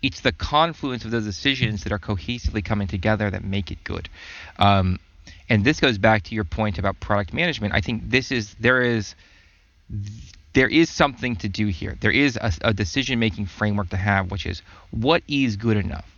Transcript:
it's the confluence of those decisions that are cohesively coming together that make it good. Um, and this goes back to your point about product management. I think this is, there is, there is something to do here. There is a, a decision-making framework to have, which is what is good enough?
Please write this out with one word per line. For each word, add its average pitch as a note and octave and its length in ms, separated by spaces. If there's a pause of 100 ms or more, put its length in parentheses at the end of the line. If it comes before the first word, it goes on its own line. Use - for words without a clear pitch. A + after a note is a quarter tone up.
it's - 180
the B2+ 120
confluence D3 720
of A2 60
those A2+ 140
decisions A#2 600
that G2 80
are G#2 60
cohesively G#2+ 640
coming G#2 240
together G#2 420
that F#2+ 140
make G2 260
it E2+ 140
good. E2+ 240 (500)
Um, F#2+ 400 (500)
and G#2 160
this D3 160
goes B2 180
back A2 260
to - 100
your G#2+ 100
point G#2 340
about F#2+ 220
product G2+ 340
management. B2+ 400
I A2+ 60
think G#2+ 300
this B2+ 220
is, A2 280
there B2+ 220
is, A#2 320 (1400)
there C3 160
is D#3+ 220
something C3 460
to A2 120
do G#2+ 200
here. D#2 320
There A2 100
is C3+ 260
a, G#2+ 160 (100)
a A2+ 100
decision-making A2+ 760
framework G2+ 440
to G2 60
have, F#2+ 340
which F#2 160
is F2+ 160 (280)
what B2+ 380
is C3+ 280
good A2 200
enough? G2 300 (120)